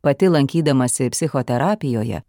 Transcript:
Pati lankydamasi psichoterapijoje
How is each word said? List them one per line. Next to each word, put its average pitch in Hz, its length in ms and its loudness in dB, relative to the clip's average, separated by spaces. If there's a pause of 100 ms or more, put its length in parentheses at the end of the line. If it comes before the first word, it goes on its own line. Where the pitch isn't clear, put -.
Pati 147 240 2
lankydamasi 139 800 2
psichoterapijoje 123 1200 -2